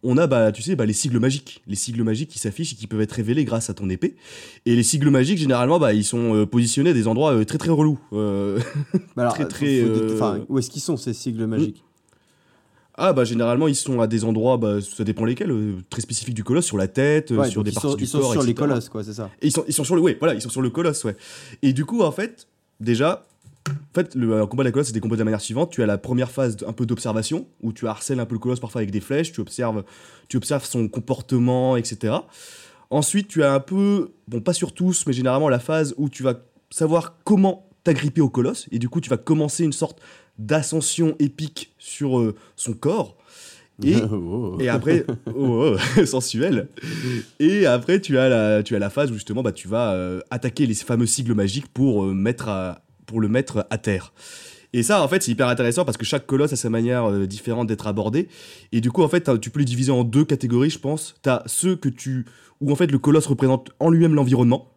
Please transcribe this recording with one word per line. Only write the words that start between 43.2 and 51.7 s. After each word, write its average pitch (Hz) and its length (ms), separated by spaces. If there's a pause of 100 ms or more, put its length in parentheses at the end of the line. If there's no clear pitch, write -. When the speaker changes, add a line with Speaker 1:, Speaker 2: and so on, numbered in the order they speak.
Speaker 1:
Et, 143 140
Speaker 2:
<laughs> 110 160
Oh. 98 480
Speaker 1:
et 127 80
après, 123 380 (100)
<laughs> 113 180
oh, 120 420 (220)
oh, 208 60
<laughs> - 20
sensuel. 127 600 (720)
Et 190 240
après, 131 380
tu 135 160
as 131 100
la, 107 340
tu 110 140
as - 20
la 101 120
phase 139 200
où 117 40
justement, 107 280
bah, 113 100
tu - 140
vas, 110 260
euh, 90 280 (100)
attaquer 123 360
les 113 80
fameux 120 320
sigles 120 280
magiques 104 340
pour, 123 360